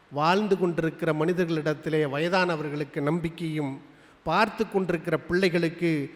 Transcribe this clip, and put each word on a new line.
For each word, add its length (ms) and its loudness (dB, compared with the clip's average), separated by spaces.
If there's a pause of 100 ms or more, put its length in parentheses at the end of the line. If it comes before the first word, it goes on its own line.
(120)
வாழ்ந்து 460 2
கொண்டிருக்கிற 540 0
மனிதர்களிடத்திலே 920 0
வயதானவர்களுக்கு 920 -2
நம்பிக்கையும், 840 -2 (400)
பார்த்து 480 0
கொண்டிருக்கிற 480 0
பிள்ளைகளுக்கு 960 0